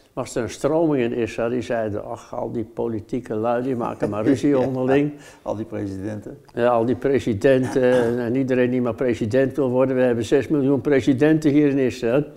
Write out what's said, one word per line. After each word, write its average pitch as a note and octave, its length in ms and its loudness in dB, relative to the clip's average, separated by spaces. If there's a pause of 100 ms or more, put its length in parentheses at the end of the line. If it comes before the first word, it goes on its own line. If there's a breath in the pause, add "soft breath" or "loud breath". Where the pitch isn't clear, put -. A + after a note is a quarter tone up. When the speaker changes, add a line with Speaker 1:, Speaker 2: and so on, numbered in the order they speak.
(140)
Speaker 1:
was B2+ 220 -10
er B2+ 80 -2
een G#2+ 60 -6
stroming D3+ 540 0
in A#2+ 100 -2
Israël A#2 360 -2
die B2 120 -2
zeiden, A2 440 -4
"Ach, A#2 280 -14
al A#2+ 180 -6
die A#2 120 -6
politieke A#2 720 -6
lui, A#2+ 280 -2
die C3 120 -4
maken A2+ 340 -4
maar G#2 140 -4
ruzie C3+ 320 2
Speaker 2:
<laughs> - 20 2
Ja. B2 80 2
Speaker 1:
onderling." C3+ 480 0 (280 loud breath)
Speaker 2:
Al G#2 140 -6
die G#2+ 100 -8
presidenten. G#2 720 -10 (160)
Speaker 1:
Ja, A#2+ 140 2
al A#2 180 4
die B2 100 0
presidenten C3 840 2 (120)
<laughs> B2 100 4
en, A#2+ 160 0
en A#2+ 160 -2
iedereen B2+ 340 2
die B2+ 120 0
maar A#2+ 120 -2
president B2+ 640 0
wil C3+ 140 0
worden. C3 260 2
We B2+ 60 2
hebben A#2 240 2
zes C3+ 220 2
miljoen C#3 340 0
presidenten D3 720 2
hier D3 180 4
in C#3 80 0
Israël. B2 460 0 (140)